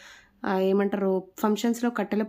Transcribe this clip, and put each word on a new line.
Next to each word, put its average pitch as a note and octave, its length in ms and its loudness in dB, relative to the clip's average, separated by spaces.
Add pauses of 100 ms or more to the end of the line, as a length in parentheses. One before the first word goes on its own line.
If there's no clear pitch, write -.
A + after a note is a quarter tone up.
(480)
ఆ, G3+ 40 0 (200)
ఏమంటారు, G3 400 2 (300)
ఫంక్షన్స్‌లో A#3 480 0 (100)
కట్టెల G#3 300 -2